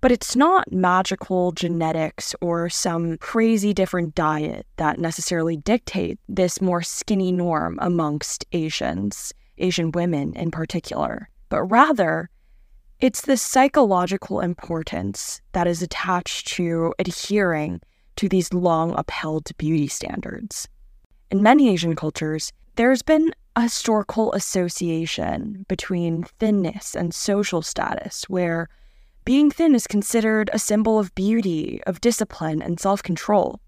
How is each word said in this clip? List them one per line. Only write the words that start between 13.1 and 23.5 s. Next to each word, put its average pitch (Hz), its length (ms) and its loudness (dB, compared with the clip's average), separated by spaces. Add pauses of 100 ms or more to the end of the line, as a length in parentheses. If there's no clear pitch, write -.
the 269 140 2
psychological 196 1000 2
importance 175 1040 -6 (100)
that 175 160 0
is 170 160 0
attached - 680 -4
to 165 520 0
adhering 175 800 0 (340)
to 196 140 -2
these 180 240 2
long 170 440 2
upheld 156 600 -4
beauty 151 300 0
standards. - 800 -8 (640)
In 196 100 4
many 254 280 8
Asian 170 260 2
cultures, 156 560 -4 (240)
there's 247 260 4
been 320 320 4 (220)